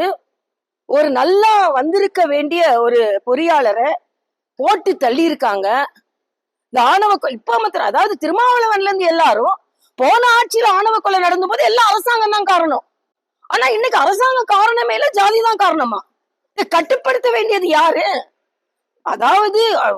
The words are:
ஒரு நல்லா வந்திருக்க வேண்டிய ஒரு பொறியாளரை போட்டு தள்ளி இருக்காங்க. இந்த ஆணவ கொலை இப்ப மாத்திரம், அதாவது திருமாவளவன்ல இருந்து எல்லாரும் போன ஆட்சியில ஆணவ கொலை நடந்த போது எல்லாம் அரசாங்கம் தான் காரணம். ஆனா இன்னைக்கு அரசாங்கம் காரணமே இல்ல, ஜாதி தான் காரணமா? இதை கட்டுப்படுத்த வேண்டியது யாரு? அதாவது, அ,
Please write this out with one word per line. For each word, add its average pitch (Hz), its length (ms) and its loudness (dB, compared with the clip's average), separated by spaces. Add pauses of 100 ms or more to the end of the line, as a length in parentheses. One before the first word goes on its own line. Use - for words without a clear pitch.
(880)
ஒரு 302 180 2 (120)
நல்லா 403 340 2 (240)
வந்திருக்க 370 440 -2 (120)
வேண்டிய 294 280 -2 (240)
ஒரு 240 140 2 (280)
பொறியாளரை 262 640 0 (680)
போட்டு 381 320 0 (120)
தள்ளி 262 260 0
இருக்காங்க. 202 380 -2 (1040)
இந்த 247 60 0 (120)
ஆணவ 403 200 2 (100)
கொலை 269 160 -6
இப்ப 453 240 -4
மாத்திரம், 381 300 -4
அதாவது 381 220 0 (100)
திருமாவளவன்ல 440 680 0
இருந்து 381 240 -2
எல்லாரும் 262 420 0 (440)
போன 339 220 2 (160)
ஆட்சியில 466 300 0 (100)
ஆணவ 440 280 0
கொலை 392 140 0
நடந்த 359 320 0
போது 480 180 -2
எல்லாம் 453 220 2
அரசாங்கம் 427 440 -2
தான் 403 160 -2
காரணம். 330 320 0 (680)
ஆனா 480 120 0 (120)
இன்னைக்கு 466 260 -2
அரசாங்கம் 480 520 0
காரணமே 466 420 0
இல்ல, 571 100 0 (120)
ஜாதி 427 280 2
தான் 427 160 0
காரணமா? 285 360 -2 (580)
இதை 403 80 -2 (100)
கட்டுப்படுத்த 508 600 -2
வேண்டியது 403 320 -2
யாரு? 320 380 0 (1000)
அதாவது, 392 560 0 (240)
அ, - 20 0 (100)